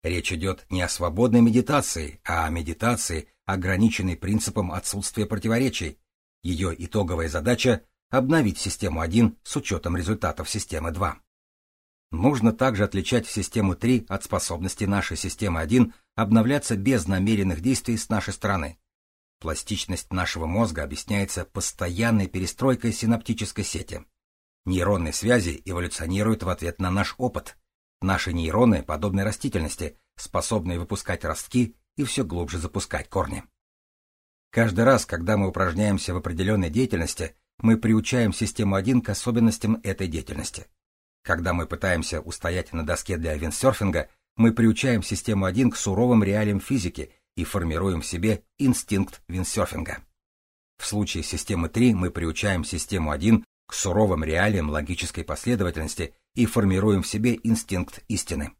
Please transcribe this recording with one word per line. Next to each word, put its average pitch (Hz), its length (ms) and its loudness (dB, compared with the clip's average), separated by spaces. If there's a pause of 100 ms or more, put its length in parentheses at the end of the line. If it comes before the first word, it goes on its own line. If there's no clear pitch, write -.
Речь 85 280 -2
идет 92 380 -4
не 92 120 0
о 87 80 0
свободной 107 520 4
медитации, 117 840 2
а 85 200 0
о 78 40 -2
медитации, 82 800 -4 (160)
ограниченной 95 720 2
принципом 101 560 -2
отсутствия 101 540 -4
противоречий. 110 760 -2 (440)
Ее 87 340 -2
итоговая 85 520 -2
задача — 107 540 2 (260)
обновить 131 480 2
систему 82 440 -4
один 107 420 4
с - 120 -10
учетом 87 400 -2
результатов 85 540 -2
системы 82 420 -4
два. 87 280 -4 (920)
Нужно 110 420 2
также 117 320 2
отличать 98 420 -2
систему 98 480 -2
три 120 340 2
от 98 140 -6
способности 92 640 -4
нашей 95 300 -2
системы 87 440 -2
один 113 340 2 (220)
обновляться 113 600 2
без 98 320 0
намеренных 95 540 2
действий 117 360 0
с - 120 -8
нашей 104 240 -2
стороны. 92 460 -4 (600)
Пластичность 85 720 -6
нашего 85 360 -2
мозга 85 360 0
объясняется 92 600 -4
постоянной 98 840 0
перестройкой 117 680 0
синаптической 110 720 -2
сети. - 420 -8 (600)
Нейронные 90 480 0
связи 101 520 0
эволюционируют 92 760 -2
в 92 60 -2
ответ 85 300 -4
на 92 120 0
наш 98 260 0
опыт. - 400 -6 (440)
Наши 92 320 0
нейроны 85 500 2
подобны 98 400 -2
растительности, 87 760 -4 (200)
способные 90 640 -2
выпускать 90 440 -6
ростки 110 520 -2 (200)
и 147 80 -2
все 135 200 -2
глубже 85 340 -4
запускать - 520 -6
корни. 78 340 -4 (1080)
Каждый 117 320 2
раз, 127 220 6
когда 92 320 -2
мы 98 100 2
упражняемся 92 640 0
в 90 40 -2
определенной 90 520 0
деятельности, 87 640 -2 (240)
мы 113 180 6
приучаем 110 560 2
систему 101 420 0
один 117 260 2
к - 80 -6
особенностям 113 760 2
этой 95 240 -4
деятельности. 73 600 -8 (560)
Когда 85 300 0
мы 82 140 -2
пытаемся 85 540 -2
устоять 85 520 -6
на 82 120 -2
доске 85 320 -4
для 80 180 -2
виндсерфинга, 85 760 0 (260)
мы 113 180 6
приучаем 113 500 2
систему 98 420 -2
один 113 260 4
к - 40 -8
суровым 110 480 4
реалиям 104 360 2
физики 90 520 -4 (240)
и 87 80 -4
формируем 85 580 -2
в - 40 -10
себе 98 380 -2 (140)
инстинкт 123 680 0
виндсерфинга. 87 760 -4 (760)
В - 80 -12
случае 104 380 -2
системы 85 460 -2
три 117 240 4
мы 90 160 0
приучаем 85 540 -2
систему 80 480 -4
один 95 340 4 (220)
к - 60 -14
суровым 92 500 2
реалиям 85 460 2
логической 80 540 -4
последовательности 82 920 -2 (180)
и 120 140 4
формируем 98 560 4
в - 40 -4
себе 110 360 0
инстинкт 107 640 0
истины. 76 520 -4